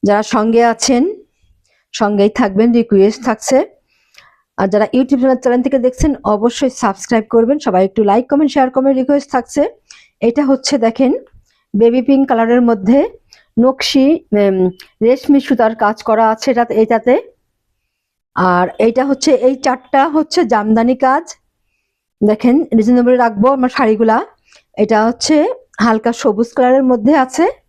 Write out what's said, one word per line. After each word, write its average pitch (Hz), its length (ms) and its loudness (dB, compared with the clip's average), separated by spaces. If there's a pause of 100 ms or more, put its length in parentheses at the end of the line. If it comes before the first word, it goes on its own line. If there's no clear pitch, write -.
যারা 208 200 2
সঙ্গে 226 420 0
আছেন, 240 380 0 (880)
সঙ্গেই 208 380 0
থাকবেন, 220 420 0
রিকোয়েস্ট 220 520 2
থাকছে। 262 420 -2 (880)
আর 196 120 -4
যারা 208 260 0
YouTube 254 260 0
চ্যানেল, 262 180 0
চ্যানেল 247 240 0
থেকে 262 160 -2
দেখছেন, 254 360 -2 (100)
অবশ্যই 233 460 -2
সাবস্ক্রাইব 220 600 -4
করবেন। 233 280 2
সবাই 190 260 0
একটু 202 200 -2
লাইক, 208 260 2
কমেন্ট, 285 220 0
শেয়ার, 262 180 0
কমেন্ট 269 280 0
রিকোয়েস্ট 277 320 -2
থাকছে। 285 380 -4 (520)
এটা 233 240 0
হচ্ছে 269 340 -2
দেখেন 233 340 0 (640)
বেবি 233 260 2
পিঙ্ক 269 260 2
কালারের 233 340 2
মধ্যে 233 460 2 (520)
নকশি, 262 720 0
উম, 190 360 0 (340)
রেশমি 262 380 2
সুতার 226 340 -2
কাজ 220 280 -2
করা 220 280 2
আছে 220 200 -4
এটা, 240 180 0
এইটাতে। 220 460 0 (1200)
আর 180 340 0 (100)
এইটা 233 260 0
হচ্ছে 277 280 -2
এই 254 240 0
চারটা 269 520 -2
হচ্ছে 311 360 -2
জামদানি 220 520 0
কাজ। 269 280 0 (1000)
দেখেন 247 380 2 (120)
রিজনেবল 247 400 2
রাখবো 233 360 0
আমার 254 160 -2
শাড়িগুলা। 226 580 0 (480)
এটা 214 320 0
হচ্ছে 294 380 0 (360)
হালকা 220 320 0
সবুজ 233 400 -2
কালারের 254 300 2
মধ্যে 254 340 2
আছে। 269 300 0 (220)